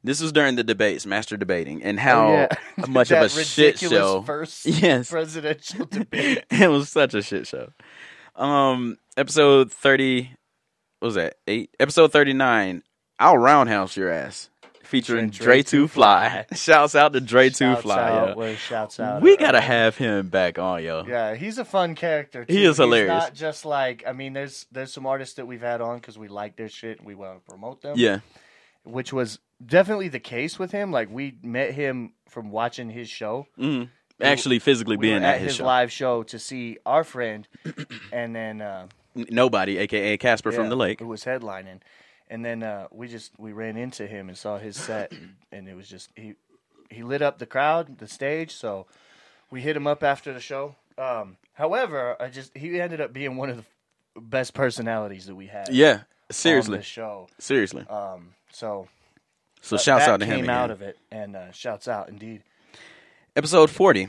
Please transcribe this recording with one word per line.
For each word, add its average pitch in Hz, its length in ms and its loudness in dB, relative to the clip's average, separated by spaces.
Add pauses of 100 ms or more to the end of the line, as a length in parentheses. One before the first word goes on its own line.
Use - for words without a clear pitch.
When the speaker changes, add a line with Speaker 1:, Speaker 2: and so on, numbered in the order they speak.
Speaker 1:
This 143 180 -4
was 160 120 -4
during 143 240 4
the 117 80 0
debates, 104 420 0
Master 107 300 -4
Debating, 85 480 -4
and 101 140 -2
Speaker 2:
Oh, - 40 -4
Speaker 1:
how 113 300 6
Speaker 2:
yeah. 131 160 4 (200)
<laughs> 175 200 -8
Speaker 1:
much 127 240 4
of 165 80 8
Speaker 2:
That 110 60 6
Speaker 1:
a - 20 0 (160)
shit 147 360 6
Speaker 2:
ridiculous 160 180 2
Speaker 1:
show. 98 240 2
Speaker 2:
first 151 440 -8
Speaker 1:
Yes. 156 440 4
Speaker 2:
presidential 156 760 -6
<laughs> - 40 -20
debate. 240 560 -4
Speaker 1:
<laughs> - 40 -18
It 190 180 6
was 143 200 2
such 139 260 0
a 104 80 0
shit - 240 -6
show. - 220 -12 (680)
Um, 131 600 0 (180)
episode 139 560 6
thirty, 131 580 2 (680)
what 117 80 -6
was 113 80 -2
that? 85 220 -2 (100)
Eight? 110 320 -4
Episode 147 340 4
thirty-nine, 127 680 2 (360)
I'll 147 200 8
Roundhouse 117 580 4
Your 95 140 -2
Ass, - 400 -8 (320)
featuring 117 480 -2
Speaker 2:
Dre 104 140 -14
Speaker 1:
Dre 127 180 8
Two 147 260 2
Fly. 104 600 6
Speaker 2:
Fly. 170 80 -10
Speaker 1:
Shouts 151 400 6
out 147 160 6
to 131 80 0
Dre 127 300 6
Two 131 240 2
Speaker 2:
Shouts 120 80 -2
Speaker 1:
Fly, 113 280 0
Speaker 2:
out 113 200 2
Speaker 1:
yo. 98 40 -8
Speaker 2:
where 110 220 -6
shouts 110 420 -8
out 104 240 -4
Speaker 1:
We 392 120 8
Speaker 2:
are - 20 6
Speaker 1:
gotta 131 220 2
Speaker 2:
earned. 120 80 2
Speaker 1:
have 117 300 2
him 104 320 -2
back 87 300 0
on, 87 240 -2
yo. 80 240 -6
Speaker 2:
Yeah, 113 300 -4
he's 214 220 -10
a 240 60 -8
fun 175 300 -2
character, 147 540 -6
Speaker 1:
He 196 160 4
Speaker 2:
too. 170 60 8
Speaker 1:
is 139 80 0
hilarious. 120 360 6
Speaker 2:
He's 165 80 2
not 143 120 -4
just 151 300 -8
like, 135 420 -4
I 127 60 -8
mean, 135 200 -12
there's, 139 400 -12
there's 131 200 -12
some 135 140 -14
artists 135 300 -6
that 127 100 -12
we've 120 160 -16
had 120 180 -4
on 117 200 -6
'cause 107 180 -20
we 107 100 -18
like 101 280 -14
their 110 120 -12
shit 113 300 -16
and 98 80 -20
we 101 80 -20
wanna 95 240 -18 (100)
promote 110 340 -18
them. 143 140 -12
Speaker 1:
Yeah. 107 220 2 (640)
Speaker 2:
Which 123 300 -12
was 123 260 -6 (260)
definitely 190 440 2
the 131 120 -10
case 127 380 -8
with 185 140 -8
him. 202 180 -6
Like, 117 200 -2
we 131 320 -12
met 120 300 -4
him 135 420 -6 (140)
from 107 220 -16
watching 117 400 -6
his 113 180 -16
show. 113 380 -10 (100)
Speaker 1:
Mm-hmm. 131 280 -4 (360)
Speaker 2:
We 131 60 0
Speaker 1:
Actually 127 340 2
physically 113 360 2
Speaker 2:
we 107 120 2
Speaker 1:
being 101 140 2
Speaker 2:
were 92 40 2
Speaker 1:
at 107 100 4
Speaker 2:
at 127 40 -4
Speaker 1:
his 127 80 -4
Speaker 2:
his 131 80 -4
Speaker 1:
show. - 80 -6
Speaker 2:
live 127 260 2
show 120 340 -4
to 113 140 -16
see 120 480 -12
our 143 160 2
friend, 113 460 -10 (160)
<clears throat> - 480 -16
and 117 240 -8
then, 110 240 -10
uh, 98 260 -14 (300)
Speaker 1:
N-, 117 140 -10
nobody, 107 480 2
A 101 100 -2
K 104 260 -2
A 101 40 -6
Casper 113 340 0
from 117 120 -2
Speaker 2:
yeah, 107 60 -4
Speaker 1:
The 123 60 -2
Lake. 110 240 -2
Speaker 2:
who 117 80 -14
was 110 160 -14
headlining. 95 560 -10 (480)
And 113 160 -14
then, 117 180 -8
uh, 101 300 -10
we 117 160 -18
just, 113 300 -20
we 107 140 -16
ran 110 240 -10
into 120 300 -12
him 98 220 -16
and 92 100 -20
saw 104 200 -10
his 104 180 -14
set, 107 360 -10
and, 87 220 -20 (160)
and 95 180 -20
it 92 60 -20
was 92 140 -20
just, 90 260 -20
he, 107 200 -20 (560)
he 117 120 -20
lit 139 200 -6
up 143 160 -4
the 120 80 -16
crowd, 147 520 -4
the 107 80 -20
stage, 156 480 -10
so 98 320 -12 (640)
we 127 120 -14
hit 151 140 -6
him 143 120 -6
up 147 160 -4
after 139 280 -4
the 127 80 -14
show. 139 360 -12 (200)
Um, 113 400 -8 (180)
however, 156 680 -4
I 127 80 -8
just, 131 280 -18
he 175 240 -8
ended 170 200 -8
up 123 120 -6
being 135 240 -8
one 135 140 -8
of 120 60 -10
the 110 60 -18
f-, - 600 -20
best 123 320 -6
personalities 110 720 -6
that 98 80 -18
we 95 140 -20
had 101 240 -12
Speaker 1:
Yeah, 139 220 8
Speaker 2:
on 104 100 -6 (260)
Speaker 1:
seriously. 120 480 0
Speaker 2:
the 104 60 -12
show. 104 420 -14 (140)
Speaker 1:
Seriously. 110 500 -2
Speaker 2:
Um, 95 440 -12 (180)
so 101 340 -12 (760)
Speaker 1:
So - 160 -8
Speaker 2:
but - 60 0
Speaker 1:
shouts 139 240 4
Speaker 2:
that 110 60 4
Speaker 1:
out 98 80 2
to 104 60 -4
him 117 100 -4
Speaker 2:
came 123 80 -4
Speaker 1:
again. 123 120 -2
Speaker 2:
out 123 140 -2
of 101 120 -14
it, 98 140 -16 (140)
and, 104 240 -14
uh, 92 160 -18
shouts 113 380 -12
out 107 200 -8
indeed. 104 360 -18 (920)
Speaker 1:
Episode 151 320 6
forty. 127 400 4